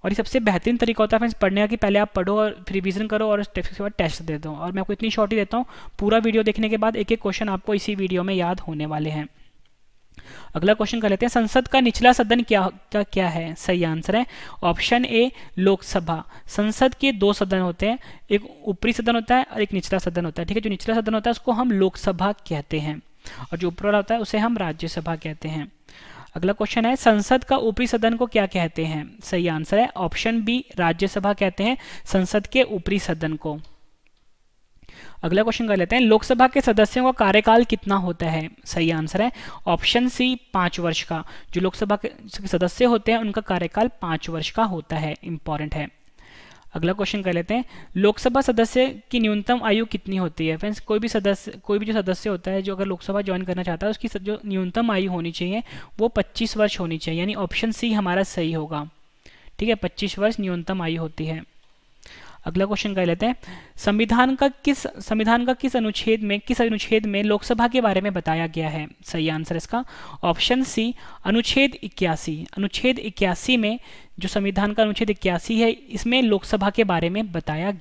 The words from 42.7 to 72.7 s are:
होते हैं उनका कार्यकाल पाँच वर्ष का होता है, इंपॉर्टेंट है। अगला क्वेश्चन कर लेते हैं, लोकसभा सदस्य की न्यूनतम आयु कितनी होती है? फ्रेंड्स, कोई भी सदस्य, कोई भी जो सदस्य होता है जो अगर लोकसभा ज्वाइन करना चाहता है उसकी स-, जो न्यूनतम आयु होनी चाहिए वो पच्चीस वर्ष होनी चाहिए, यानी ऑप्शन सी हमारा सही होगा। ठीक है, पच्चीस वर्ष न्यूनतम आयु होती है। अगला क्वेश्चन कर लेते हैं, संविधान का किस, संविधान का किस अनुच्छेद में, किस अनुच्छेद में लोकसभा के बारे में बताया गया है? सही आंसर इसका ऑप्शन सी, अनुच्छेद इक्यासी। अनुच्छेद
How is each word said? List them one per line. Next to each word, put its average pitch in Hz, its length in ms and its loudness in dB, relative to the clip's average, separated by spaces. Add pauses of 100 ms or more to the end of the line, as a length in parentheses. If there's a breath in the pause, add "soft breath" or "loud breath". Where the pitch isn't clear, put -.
होते 226 260 2
हैं 226 80 2
उनका 214 240 -4
कार्यकाल 185 460 0 (120)
पाँच 165 280 -4
वर्ष 160 220 -6
का 226 140 0
होता 165 320 -6
है, 151 260 -4
इंपॉर्टेंट 151 520 -6
है। 151 140 -6 (840 loud breath)
अगला 165 200 0
क्वेश्चन 202 280 -2
कर 185 120 0
लेते 170 200 -2
हैं, 247 100 0 (340 loud breath)
लोकसभा 240 440 4
सदस्य 247 440 2 (260)
की 247 80 2
न्यूनतम 214 440 2
आयु 220 220 2
कितनी 196 320 -4
होती 160 300 -2
है? 160 100 0
फ्रेंड्स, 208 220 -4
कोई 214 200 0
भी 226 80 -2
सदस्य, 202 440 0 (120)
कोई 208 160 0
भी 214 60 -4
जो 220 80 -2
सदस्य 190 360 0
होता 185 220 -4
है 196 100 0
जो 196 140 -4
अगर 196 100 -2
लोकसभा 196 360 -2
ज्वाइन 185 220 -2
करना 180 200 -4
चाहता 175 240 -2
है 214 40 0
उसकी 226 160 -6
स-, 214 100 -6
जो 208 280 -6
न्यूनतम 196 460 -2
आयु 190 200 0
होनी 170 200 -4
चाहिए 185 320 -4 (360 loud breath)
वो 220 100 2
पच्चीस - 480 -2
वर्ष 208 220 2
होनी 165 180 -4
चाहिए, 160 220 -4
यानी 202 160 -2
ऑप्शन 214 360 -2
सी 226 220 -2
हमारा 190 320 2
सही 165 280 -2
होगा। 151 340 -6 (720 soft breath)
ठीक 220 100 0
है, 226 80 4
पच्चीस 196 420 -4
वर्ष 220 200 2
न्यूनतम 180 420 -2
आयु 165 200 -2
होती 160 240 -6
है। 160 160 -6 (1040 loud breath)
अगला 180 200 0
क्वेश्चन 202 280 -2
कर 185 120 2
लेते 175 200 0
हैं, 247 100 2 (420 loud breath)
संविधान 226 580 4
का 269 120 2 (100)
किस, 285 220 0 (200)
संविधान 220 460 2
का 254 80 2
किस 262 220 -2
अनुच्छेद 220 460 0
में, 208 180 0
किस 247 220 -2
अनुच्छेद 220 440 2
में 202 180 0
लोकसभा 220 440 2
के 247 140 2
बारे 190 200 4
में 202 120 -2
बताया 165 340 0
गया 160 220 -4
है? 151 180 -6 (160)
सही 160 260 -4
आंसर 160 260 -4
इसका 233 280 -4 (400 loud breath)
ऑप्शन 240 400 2
सी, 240 300 -2 (320 loud breath)
अनुच्छेद 233 580 2
इक्यासी। 165 520 -2 (220)
अनुच्छेद 233 440 0